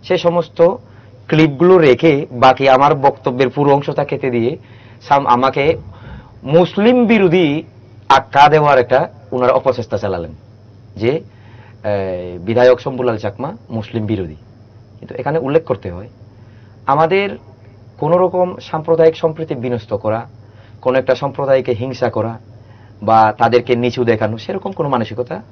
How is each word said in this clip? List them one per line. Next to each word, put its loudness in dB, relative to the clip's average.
সে -2
সমস্ত 0
ক্লিপগুলো 4
রেখে 4
বাকি 4
আমার 4
বক্তব্যের 0
পুরো 2
অংশটা -2
কেটে -4
দিয়ে -2
সাম-, 2
আমাকে 2
মুসলিম 2
বিরোধী 2
আখ্যা 4
দেওয়ার 4
একটা 0
ওনারা 0
অপচেষ্টা -2
চালালেন -6
যে, -2
এ, -6
বিধায়ক 2
শম্ভুলাল -4
চাকমা -10
মুসলিম -8
বিরোধী। -6
কিন্তু -16
এখানে -4
উল্লেখ -2
করতে -8
হয়, -14
আমাদের 0
কোনো 0
রকম 0
সাম্প্রদায়িক 0
সম্প্রীতি -6
বিনষ্ট -6
করা, -6
কোনো 0
একটা 0
সম্প্রদায়কে -2
হিংসা -4
করা -6
বা 4
তাদেরকে 2
নিচু -2
দেখানো, -2
সেরকম -10
কোনো -6
মানসিকতা -6